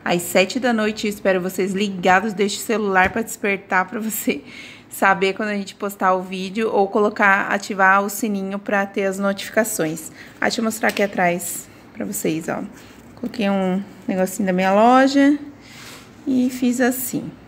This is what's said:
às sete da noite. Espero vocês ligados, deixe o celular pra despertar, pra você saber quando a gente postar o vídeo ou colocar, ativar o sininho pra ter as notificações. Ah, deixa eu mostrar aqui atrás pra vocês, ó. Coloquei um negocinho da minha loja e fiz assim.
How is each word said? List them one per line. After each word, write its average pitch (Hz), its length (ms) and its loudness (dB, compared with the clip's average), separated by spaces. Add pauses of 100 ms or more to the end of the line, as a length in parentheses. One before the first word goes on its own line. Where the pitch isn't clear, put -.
às 175 180 0
sete 190 360 2
da 240 140 2
noite. 220 340 -2
Espero 196 340 0
vocês 185 320 -4
ligados, 190 600 0
deixe 202 240 -2
o - 40 -10
celular 196 500 2
pra 226 120 -4
despertar, 196 640 -2
pra 214 160 -8
você 220 420 -4 (460)
saber 190 460 2
quando 214 160 -4
a 208 40 -4
gente 196 200 -8
postar 196 400 0
o 185 80 -2
vídeo 190 500 -4
ou 196 160 2
colocar, 208 640 2
ativar 196 500 4
o 208 60 -4
sininho 202 500 -4
pra 202 280 -2
ter 196 180 -4
as 190 140 -2
notificações. 196 920 -2 (300)
Ah, 214 60 2
deixa 214 140 -2
eu 226 40 -2
mostrar 220 240 -2
aqui 208 140 0
atrás 180 680 -2 (240)
pra 214 140 -10
vocês, 165 420 -4
ó. - 140 -4 (540)
Coloquei 208 340 -4
um 190 320 0 (240)
negocinho 190 400 -2
da 185 60 0
minha 190 200 2
loja 269 680 6 (880)
e 254 220 2
fiz 254 320 0
assim. 240 500 -2 (180)